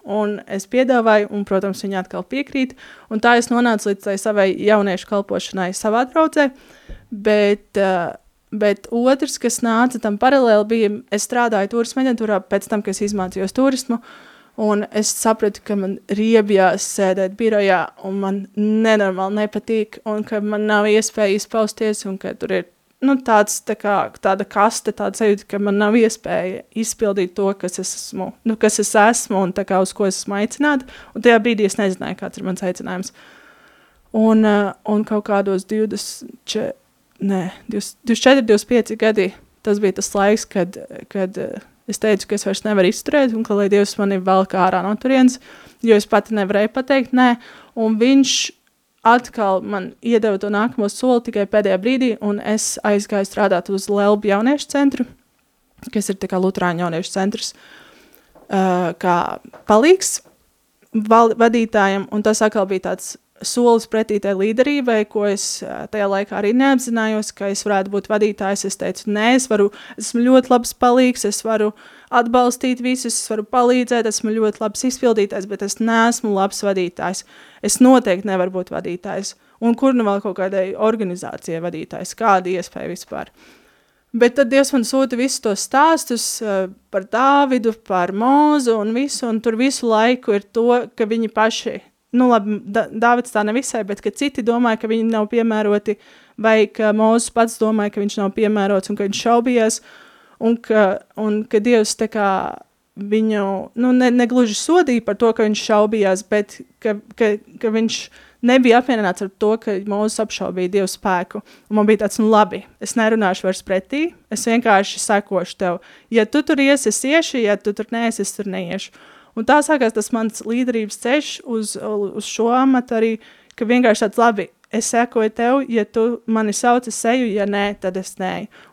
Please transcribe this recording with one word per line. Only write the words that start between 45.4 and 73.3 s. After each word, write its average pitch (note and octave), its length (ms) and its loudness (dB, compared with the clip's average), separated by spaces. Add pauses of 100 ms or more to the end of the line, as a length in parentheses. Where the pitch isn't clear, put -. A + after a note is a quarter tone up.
jo A3+ 140 6
es G#3 100 2
pati G#3 280 0
nevarēju G#3 400 0
pateikt C4 400 -2
nē, B3 220 4 (400)
un A3 240 0
viņš C4 380 4 (720)
atkal A3+ 560 2
man G3+ 280 -6 (120)
iedeva A3 380 2
to G#3 100 -4
nākamo G#3 400 0
soli B3 360 0
tikai G3+ 220 -2
pēdējā G3+ 320 2
brīdī, B3 300 0 (120)
un G#3 200 -2
es G#3+ 320 -2 (120)
aizgāju G3+ 420 -2
strādāt G3 440 0
uz G3 180 -4
Lelbu G#3 400 2
jauniešu A#3+ 420 0
centru, C#4 340 0 (840)
kas G#3 180 -2
ir F#3+ 80 -6
tā F#3+ 120 -6
kā F#3+ 100 -2
luterāņu F3+ 440 -2
jauniešu E3 280 -6
centrs, G3 400 -4 (960)
eh, F#3 400 0 (100)
kā F3 180 2 (520)
palīgs C#4+ 500 4 (720)
val-, A3+ 460 4
vadītājam, A3+ 720 2
un G#3 140 -2
tas G#3+ 180 2
atkal G#3 260 0
bija F#3 220 -4
tāds - 240 -10 (300)
solis A#3 440 2
pretī A3 320 -2
tai G3 160 -2
līderībai, A#3 720 0
ko G#3 200 -2
es, - 340 -6
eh, - 280 -10
tajā G#3 180 -2
laikā G3 300 -4
arī G#3 140 0
neapzinājos, A#3 840 0
ka A3 100 -8
es G3 180 -4
varētu G3 260 -2
būt G3 180 -6
vadītājs. G3+ 580 -2
Es G3 120 -6
teicu: - 300 -8
"Nē, G#3+ 280 2
es B3+ 120 0
varu, G#3 240 2 (260)
esmu A#3 240 -4
ļoti B3+ 280 6
labs B3 240 2
palīgs, B3+ 520 2
es G#3 180 -4
varu G#3+ 300 0 (380)
atbalstīt B3 720 2
visus, B3+ 400 -4
es - 80 -8
varu G#3+ 140 -4